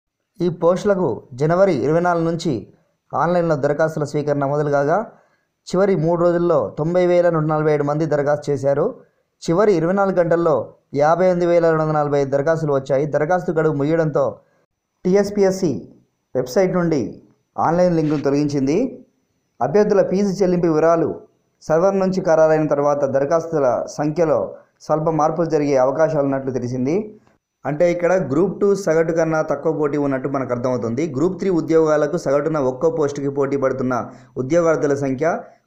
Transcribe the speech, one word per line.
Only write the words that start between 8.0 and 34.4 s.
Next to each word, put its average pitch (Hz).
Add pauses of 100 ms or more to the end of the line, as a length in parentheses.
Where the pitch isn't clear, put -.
దరఖాస్తు 147
చేశారు. 139 (560)
చివరి 202
ఇరవై 165
నాలుగు 196
గంటల్లో 165 (200)
యాభై 165
ఎనిమిది 175
వేల 170
రెండు 160
వందల 156
నలభై 143
ఐదు 139
దరఖాస్తులు 151
వచ్చాయి. 139
దరఖాస్తు 170
గడువు 156
ముగియడంతో 147 (640)
టీఎస్పీఎస్సీ 190 (600)
వెబ్సైట్ 165
నుండి 160 (360)
ఆన్లైన్ 170
లింకును 151
తొలగించింది. 143 (560)
అభ్యర్థుల 196
ఫీజు 190
చెల్లింపు 175
వివరాలు 160 (300)
సర్వర్ 190
నుంచి 185
ఖరారైన 156
తర్వాత 143
దరఖాస్తుల 139
సంఖ్యలో 151 (260)
స్వల్ప 156
మార్పులు 160
జరిగే 147
అవకాశాలు 143
ఉన్నట్లు 135
తెలిసింది. 127 (460)
అంటే, 160
ఇక్కడ 170
గ్రూప్ 170
టూ 202
సగటు 165
కన్నా 156
తక్కువ 156
పోటీ 151
ఉన్నట్టు 139
మనకు 131
అర్థమవుతుంది. 123
గ్రూప్ 170
త్రీ 196
ఉద్యోగాలకు 156
సగటున 151
ఒక్కో 143
పోస్టుకి 143
పోటీ 135
పడుతున్న 127 (260)
ఉద్యోగార్థుల 151